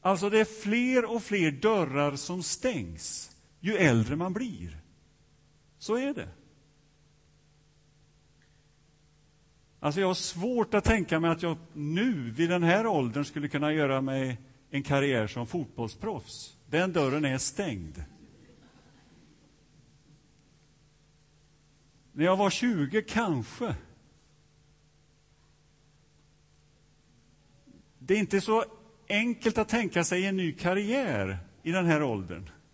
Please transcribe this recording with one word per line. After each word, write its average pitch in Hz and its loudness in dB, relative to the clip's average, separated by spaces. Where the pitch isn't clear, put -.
Alltså, 190 2
det 220 6
är 214 6
fler 240 2
och 226 -4
fler 180 2
dörrar 147 2
som 175 -6
stängs - -6
ju 202 -2
äldre 127 4
man 180 -2
blir. 147 -8
Så 220 -2
är 277 -2
det. 95 -8
Alltså, 147 -2
jag 190 4
har 180 2
svårt 220 -2
att 202 2
tänka 180 2
mig 165 2
att 165 -2
jag 165 -2
nu, 151 -2
vid 160 0
den 175 2
här 190 4
åldern, 143 0
skulle 143 -6
kunna 147 0
göra 139 2
mig 131 -2
en 139 -4
karriär 139 2
som 120 -6
fotbollsproffs. 135 -8
Den 175 0
dörren 151 2
är 131 0
stängd. 90 -4
När 147 0
jag 185 4
var 196 4
tjugo, 196 0
kanske. 185 -2
Det 131 2
är 214 4
inte 196 0
så 220 0
enkelt 226 0
att 214 0
tänka 185 0
sig 185 0
en 196 0
ny 175 0
karriär 175 0
i 160 -2
den 180 2
här 151 4
åldern. 95 -4